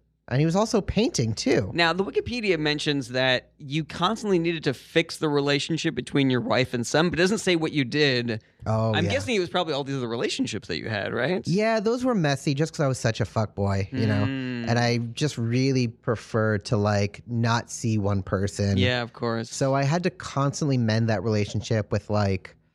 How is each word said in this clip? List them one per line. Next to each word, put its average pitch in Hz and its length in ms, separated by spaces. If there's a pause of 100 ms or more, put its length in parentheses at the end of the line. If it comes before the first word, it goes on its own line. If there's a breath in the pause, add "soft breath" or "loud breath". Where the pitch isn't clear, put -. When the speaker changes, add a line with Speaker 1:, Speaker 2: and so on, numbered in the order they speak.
(280)
Speaker 1:
And 127 120
he 151 40
was 165 120
also 214 240
painting, 151 540
too. - 380
Speaker 2:
Now, 165 200
the 185 100
Wikipedia 208 560
mentions 147 520
that 127 480
you 147 260
constantly 190 560
needed 165 240
to 175 100
fix - 440
the 160 100
relationship 143 680
between 131 360
your 123 100
wife 120 340
and 117 100
son, 165 260
but 147 100
it - 20
doesn't 190 160
say 185 160
what 160 160
you 139 140
did. 123 580 (240 soft breath)
Speaker 1:
Oh, 110 260
Speaker 2:
I'm 165 120
Speaker 1:
yeah. - 80
Speaker 2:
guessing 262 240
it - 20
was 175 120
probably 180 220
all 135 120
these 139 100
other 123 140
relationships 123 580
that 80 120
you 92 100
had, 104 260
right? 139 320
Speaker 1:
Yeah, 220 320
those 233 260
were 254 120
messy 143 380
just 156 180
'cause - 80
I 139 80
was 131 100
such 113 220
a 117 40
fuckboy, 98 680
you 110 160
know? - 160
Speaker 2:
Mm. 127 440
Speaker 1:
And 117 120
I 120 180 (160)
just 147 240
really 127 480
preferred 110 760
to, 120 120
like, 104 520
not 117 420
see 113 260
one 101 280
person. 101 540
Speaker 2:
Yeah, 123 240
of 113 100
course. 113 360
Speaker 1:
So 135 280
I 139 80
had 165 180
to 175 80
constantly 139 680
mend 113 320
that 104 140
relationship 107 680
with, 104 180
like, 101 460 (180)